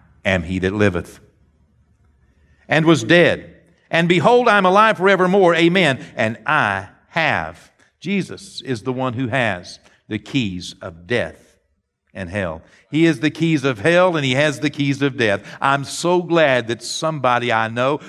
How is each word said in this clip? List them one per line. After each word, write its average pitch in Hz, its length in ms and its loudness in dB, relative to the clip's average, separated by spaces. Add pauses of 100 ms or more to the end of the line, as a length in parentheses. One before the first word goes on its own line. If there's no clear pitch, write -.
(240)
am 95 200 0
he 92 160 -4
that 92 140 -2
liveth, 101 460 -2 (1500)
and 151 160 2
was 151 180 4
dead. 139 500 2 (380)
And 170 160 0
behold, 226 400 4
I 208 100 4
am 190 80 2
alive 208 320 4
forevermore. 185 560 4
Amen. 170 460 2 (160)
And 113 300 -2
I 107 420 0 (220)
have." 98 600 -4 (280)
Jesus - 600 -6
is 127 220 -8
the 131 100 -6
one 131 200 -4
who 127 140 -4
has 107 520 -4 (280)
the 104 120 -6
keys 95 640 -6
of 87 260 -16
death 95 460 -6 (600)
and 95 160 -12
hell. 85 320 -6 (300)
He 156 140 2
has 151 140 2
the 151 120 0
keys 156 320 -2
of 127 160 -2
hell, 175 360 2
and 147 80 -2
he 127 100 0
has 139 260 0
the 147 100 -2
keys 139 320 -2
of 139 160 -2
death. 101 260 0 (160)
I'm 139 240 0
so 175 380 -2
glad 147 460 2
that - 160 -6
somebody 127 680 -2
I 110 160 0
know, 127 420 -2